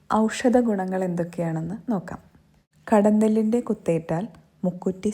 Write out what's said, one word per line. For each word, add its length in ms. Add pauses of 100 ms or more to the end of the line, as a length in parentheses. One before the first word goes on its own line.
ഔഷധ 480 (100)
ഗുണങ്ങൾ 400
എന്തൊക്കെയാണെന്ന് 680 (160)
നോക്കാം. 300 (680)
കടന്നെല്ലിൻ്റെ 800
കുത്തേറ്റാൽ 580 (400)
മുക്കുറ്റി 480